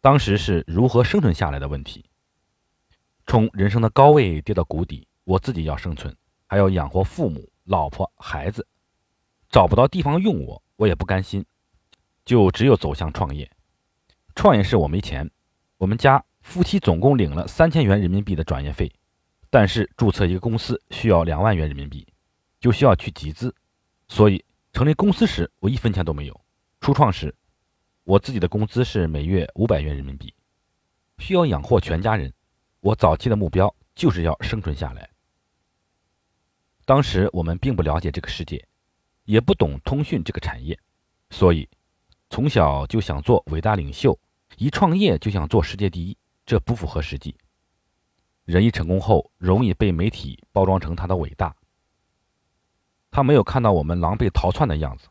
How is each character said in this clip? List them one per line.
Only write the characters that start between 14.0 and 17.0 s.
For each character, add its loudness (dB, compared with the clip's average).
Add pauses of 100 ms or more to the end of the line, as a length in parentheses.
创 4
业 2
时 0
我 2
没 -4
钱， -8 (480)
我 -2
们 -2
家 2 (180)
夫 -6
妻 -2
总 0
共 4